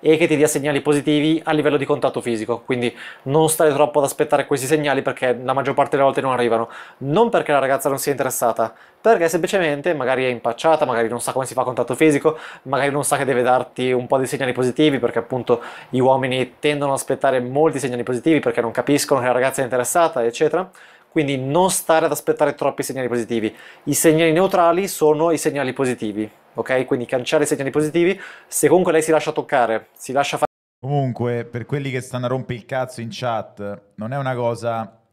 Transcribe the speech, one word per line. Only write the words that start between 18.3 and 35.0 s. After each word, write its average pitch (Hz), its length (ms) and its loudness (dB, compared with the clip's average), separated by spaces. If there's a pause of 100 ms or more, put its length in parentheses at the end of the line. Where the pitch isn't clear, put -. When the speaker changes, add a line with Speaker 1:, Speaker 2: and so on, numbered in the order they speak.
Speaker 1:
perché 120 220 0
non 113 80 -2
capiscono 139 500 0
che 127 60 0
la 123 60 2
ragazza 127 280 0
è 135 40 0
interessata, 127 600 0
eccetera. 156 460 -2 (440)
Quindi 143 240 0
non 151 320 2
stare 160 360 2
ad 147 40 2
aspettare 147 460 -2
troppi 139 260 -4
segnali 131 240 -6
positivi. 113 480 -2 (300)
I 143 100 -2
segnali 160 380 4
neutrali 175 560 2
sono 156 420 2
i 151 80 0
segnali 139 340 -2
positivi, 113 560 -4 (260)
ok? 131 320 -2
Quindi 127 200 -2
cancella 139 380 0
i - 20 -2
segnali 135 240 -2
positivi. 160 500 0 (280)
Se - 180 -2
comunque 175 240 4
lei 160 100 4
si 160 120 0
lascia 156 180 0
toccare, 117 640 -2
si - 180 -16
lascia 139 280 -2
fa- 147 80 0 (380)
Speaker 2:
Comunque, 120 600 -2
per 113 220 -10
quelli 139 260 -6
che 127 80 -4
stanno 123 240 -8
a 123 60 -2
rompere 127 280 -6
il 98 80 -18
cazzo 127 340 -6
in 117 120 -8
chat, 101 720 -6 (120)
non 110 180 -10
è 143 60 -6
una 131 160 -4
cosa 117 680 -4 (100)